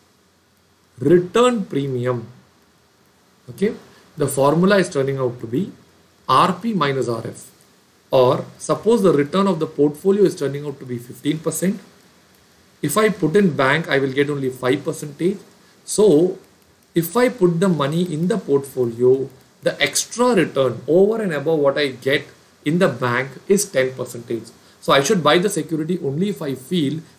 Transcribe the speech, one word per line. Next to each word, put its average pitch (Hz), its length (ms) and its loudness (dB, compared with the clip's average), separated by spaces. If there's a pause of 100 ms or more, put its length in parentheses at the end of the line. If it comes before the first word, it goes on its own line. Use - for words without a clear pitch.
(1000)
return 180 640 2
premium, 127 640 -4 (1200)
okay, 196 240 -2 (420)
the 147 120 -2
formula 165 500 2
is 185 140 0
turning 135 260 -2
out 123 220 -4
to - 80 -10
be 131 240 -4 (580)
R 156 240 4
P 226 200 -6
minus 135 360 -2
R 113 160 -6
F. - 240 -14 (600)
Or 131 340 4 (120)
suppose 208 440 0
the 185 100 4
return 147 360 2
of 175 120 0
the 156 80 -4
portfolio 170 560 0
is 165 120 2
turning 143 300 -6
out 139 140 -10
to 131 60 -16
be 123 120 -8
fifteen 151 420 -6
percent. 175 400 -4 (1040)
If 151 160 -2
I 220 120 4
put 156 260 -2
in 190 220 4
bank, 143 320 0
I 139 100 0
will 135 120 0
get 143 180 0
only 139 200 -4
five 131 360 -2
percentage. 160 540 -4 (460)
So 185 520 4 (560)
if 170 240 -2
I 247 120 4
put 175 300 0
the 196 80 2
money 165 460 -2
in 165 140 -2
the 214 100 0
portfolio, 131 920 0 (340)
the - 180 -4
extra 226 540 0
return 135 520 0
over 202 340 4
and 185 120 -4
above 151 260 -2
what 139 180 2
I 147 100 0
get 135 380 -2 (400)
in 160 140 0
the 185 80 4
bank 127 420 -2 (200)
is 196 200 0
ten 131 240 0
percentage. 120 500 -10 (360)
So - 140 -2
I 139 80 4
should 180 200 0
buy 151 180 4
the 190 100 0
security 160 520 -4
only 147 280 -4
if 190 120 -8
I 143 140 -6
feel 151 460 -4 (180)